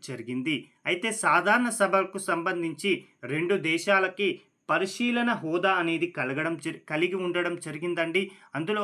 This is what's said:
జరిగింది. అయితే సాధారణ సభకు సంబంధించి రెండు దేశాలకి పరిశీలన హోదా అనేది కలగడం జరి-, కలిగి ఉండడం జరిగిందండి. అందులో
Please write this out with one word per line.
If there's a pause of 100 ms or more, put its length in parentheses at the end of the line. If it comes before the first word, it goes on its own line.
జరిగింది. (320)
అయితే (160)
సాధారణ (120)
సభకు (120)
సంబంధించి (420)
రెండు (160)
దేశాలకి (420)
పరిశీలన (120)
హోదా (100)
అనేది (120)
కలగడం (100)
జరి-,
కలిగి (100)
ఉండడం (100)
జరిగిందండి. (360)
అందులో